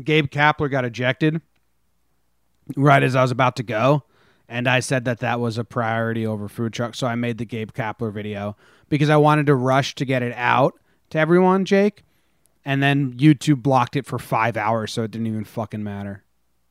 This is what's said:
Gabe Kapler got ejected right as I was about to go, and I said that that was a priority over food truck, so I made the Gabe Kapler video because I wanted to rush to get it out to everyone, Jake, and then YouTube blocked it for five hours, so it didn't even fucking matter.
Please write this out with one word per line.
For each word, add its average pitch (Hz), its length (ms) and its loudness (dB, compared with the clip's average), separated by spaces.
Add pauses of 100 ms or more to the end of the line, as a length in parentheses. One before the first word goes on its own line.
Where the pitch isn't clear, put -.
Gabe 151 280 0
Kapler 147 400 2
got 127 160 -2
ejected 131 560 -2 (1300)
right 139 260 4
as 135 140 2
I 131 80 4
was 127 80 2
about 127 240 0
to 123 80 -6
go, 117 400 2 (440)
and 120 200 -4
I 127 120 4
said 123 260 -2
that 123 140 -4
that 120 200 -2
was 117 180 -4
a 117 60 -4
priority 113 600 -2
over 104 220 -4
food 117 240 -6
truck, 117 220 -6
so 131 140 -4
I 117 80 -4
made 120 240 -4
the 120 60 -8
Gabe 110 260 -10
Kapler 110 420 -8
video 104 420 -8 (340)
because 147 200 0
I 151 80 4
wanted 151 300 4
to 147 80 4
rush 131 400 0
to 143 100 -6
get 127 160 -2
it 120 140 -6
out 120 440 2 (300)
to - 80 -6
everyone, 185 480 4
Jake, 202 380 2 (600)
and 139 200 -2
then 139 300 2
YouTube 139 500 4
blocked 131 320 2
it 135 100 -4
for 127 140 -8
five 113 360 -2
hours, 110 380 -2
so 117 100 -4
it 107 80 -8
didn't 113 160 -6
even 110 180 -6
fucking 107 380 -10
matter. 101 400 -12 (480)